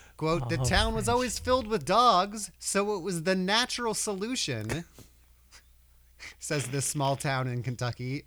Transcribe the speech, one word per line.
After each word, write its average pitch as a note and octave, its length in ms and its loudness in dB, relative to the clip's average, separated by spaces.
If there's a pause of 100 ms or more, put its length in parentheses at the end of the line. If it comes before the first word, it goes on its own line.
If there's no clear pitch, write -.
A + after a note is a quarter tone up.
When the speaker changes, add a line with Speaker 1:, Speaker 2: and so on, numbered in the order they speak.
(180)
Speaker 1:
Quote, D#3 320 0
"The E3 100 -2
Speaker 2:
Oh, C3 40 0
Speaker 1:
town G#3+ 300 4
was G#3+ 120 -2
Speaker 2:
French. A#3 80 2
Speaker 1:
always B3 240 0
filled B3+ 280 0
with G#3+ 200 -2
dogs, G3+ 720 4
so G3+ 380 0
it F3+ 60 -6
was E3+ 200 -4
the F#3+ 120 2
natural A3 600 0
solution," E3+ 920 -4 (840)
<laughs> - 680 -20
says C#3+ 300 -2
this C3+ 180 -2
small C#3 300 2
town C3 320 0
in B2 140 -2
Kentucky. B2 640 -4